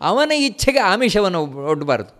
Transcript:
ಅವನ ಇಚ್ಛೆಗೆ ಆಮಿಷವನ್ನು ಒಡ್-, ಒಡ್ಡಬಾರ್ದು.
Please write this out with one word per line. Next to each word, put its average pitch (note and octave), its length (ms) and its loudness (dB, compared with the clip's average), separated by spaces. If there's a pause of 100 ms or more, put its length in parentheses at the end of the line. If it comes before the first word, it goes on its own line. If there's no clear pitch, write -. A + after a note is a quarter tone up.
ಅವನ B3+ 300 0
ಇಚ್ಛೆಗೆ C#4 480 0
ಆಮಿಷವನ್ನು G3 640 0
ಒಡ್-, C3+ 120 -8
ಒಡ್ಡಬಾರ್ದು. C#3+ 640 -4